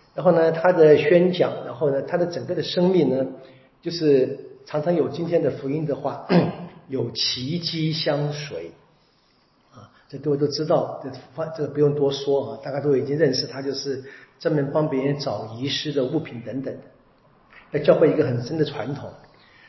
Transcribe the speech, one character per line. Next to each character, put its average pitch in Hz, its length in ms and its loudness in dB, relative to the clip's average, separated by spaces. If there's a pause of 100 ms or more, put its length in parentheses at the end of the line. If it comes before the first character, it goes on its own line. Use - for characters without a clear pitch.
(140)
然 156 100 -4
后 180 60 6
呢， 165 220 4
他 175 200 4
的 156 240 8
宣 175 360 6
讲， 135 200 0 (140)
然 123 80 -10
后 147 160 0
呢， 139 120 0
他 - 140 -4
的 170 100 0
整 123 200 -8
个 175 80 -4
的 160 80 -2
生 180 280 0
命 160 200 4
呢， 131 160 0 (560)
就 170 80 -6
是 147 480 2 (260)
常 - 160 -4
常 175 140 0
有 139 140 2
今 165 180 -6
天 165 160 2
的 135 80 2
福 139 180 -6
音 151 160 -2
的 143 120 -2
话， - 320 -8 (300)
<clears throat> - 280 -18
有 123 240 -4
奇 127 480 -4
迹 160 340 -4
相 147 400 -2
随 85 380 -10 (1040)
啊， 107 160 -20 (180)
这 - 100 -14
各 147 120 -2
位 143 60 2
都 147 100 2
知 151 180 -2
道， 156 380 0
这， 135 80 -10 (460)
这 147 100 -4
个 - 60 -8
不 143 80 0
用 143 160 4
多 139 160 2
说 135 400 -2
啊， 117 100 -12
大 147 80 -8
家 139 80 -4
都 143 180 2
已 123 80 2
经 143 140 -2
认 143 160 4
识 - 140 -2
他 135 120 -12
就 139 140 -4
是 131 300 -8 (340)
专 156 160 0
门 143 180 0
帮 156 160 2
别 135 160 -2
人 143 140 0
找 113 380 -6
遗 131 120 -6
失 143 240 -4
的 135 120 0
物 151 160 -2
品 117 240 -12
等 120 180 -8
等 127 120 -8
的。 - 60 -16 (920)
那 143 100 -2
教 165 140 6
会 147 160 4
一 139 40 2
个 147 100 2
很 127 180 -2
深 160 160 -6
的 156 60 2
传 113 300 -8
统。 104 160 -12 (580)